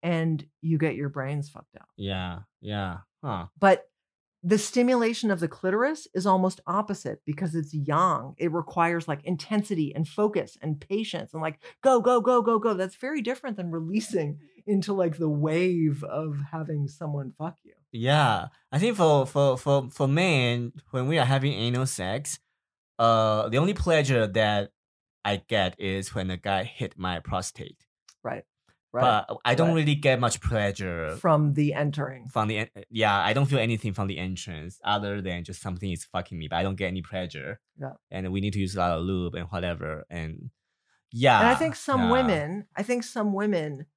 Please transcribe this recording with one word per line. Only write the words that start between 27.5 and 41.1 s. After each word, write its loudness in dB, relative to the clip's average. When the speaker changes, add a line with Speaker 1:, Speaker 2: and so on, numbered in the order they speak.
Speaker 1:
Right. -8
Right. 4
Speaker 2:
But -10
I 4
don't 4
Speaker 1:
Right. 4
Speaker 2:
really 4
get 2
much 0
pleasure -2
Speaker 1:
From 4
the 2
entering. -4
Speaker 2:
from 0
the -2
en-, -6
yeah, 4
I 2
don't 4
feel 2
anything 0
from -2
the -6
entrance -10
other -2
than -6
just -12
something -6
is -6
fucking -8
me, -8
but -2
I 0
don't -2
get -4
any -6
pleasure. -10
Speaker 1:
Yeah. -10
Speaker 2:
And -6
we -2
need -2
to -2
use -2
a -4
lot 4
of 0
lube -2
and -8
whatever. -6
And -10